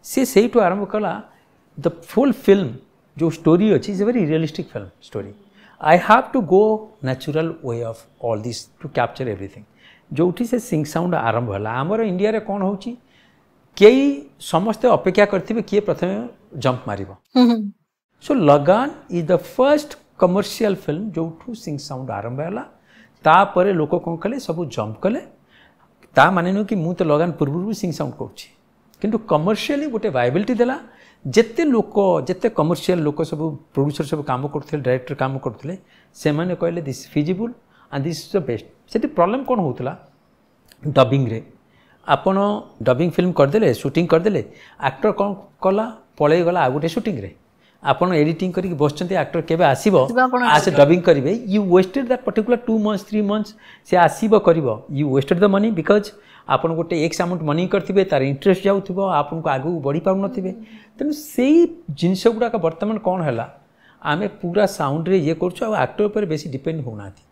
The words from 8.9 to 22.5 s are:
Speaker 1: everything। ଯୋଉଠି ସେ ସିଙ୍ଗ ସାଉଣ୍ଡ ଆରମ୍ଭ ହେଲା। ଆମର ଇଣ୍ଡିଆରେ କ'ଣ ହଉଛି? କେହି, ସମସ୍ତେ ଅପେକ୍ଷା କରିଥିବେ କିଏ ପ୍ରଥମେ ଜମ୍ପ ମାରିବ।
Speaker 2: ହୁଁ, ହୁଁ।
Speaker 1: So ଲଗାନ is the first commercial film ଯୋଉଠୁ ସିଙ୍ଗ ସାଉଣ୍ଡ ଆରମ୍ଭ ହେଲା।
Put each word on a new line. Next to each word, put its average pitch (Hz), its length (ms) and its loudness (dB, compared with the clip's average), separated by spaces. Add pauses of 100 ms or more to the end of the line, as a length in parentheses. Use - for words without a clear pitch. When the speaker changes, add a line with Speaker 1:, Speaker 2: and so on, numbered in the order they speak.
Speaker 1:
everything। 98 380 -10 (500)
ଯୋଉଠି 175 300 0
ସେ 240 140 -2
ସିଙ୍ଗ 156 280 -2
ସାଉଣ୍ଡ 170 280 -2
ଆରମ୍ଭ 117 380 -2
ହେଲା। 107 200 -4
ଆମର 160 300 -2
ଇଣ୍ଡିଆରେ 208 380 -2
କ'ଣ 202 220 -6
ହଉଛି? 196 340 -6 (800)
କେହି, 269 460 8 (180)
ସମସ୍ତେ 208 480 0
ଅପେକ୍ଷା 196 360 4
କରିଥିବେ 202 380 -2
କିଏ 202 180 0
ପ୍ରଥମେ 196 480 -4 (300)
ଜମ୍ପ 123 300 0
ମାରିବ। 98 220 -6 (260)
Speaker 2:
ହୁଁ, 247 100 6
ହୁଁ। 220 240 0 (540)
Speaker 1:
So 285 140 0
ଲଗାନ 165 500 6 (260)
is 170 120 -2
the 170 120 2
first 294 520 0 (340)
commercial 196 500 0
film 175 360 -6
ଯୋଉଠୁ 165 440 -8
ସିଙ୍ଗ 151 240 -10
ସାଉଣ୍ଡ 131 320 -12
ଆରମ୍ଭ 113 300 -8
ହେଲା। 202 240 -8 (600)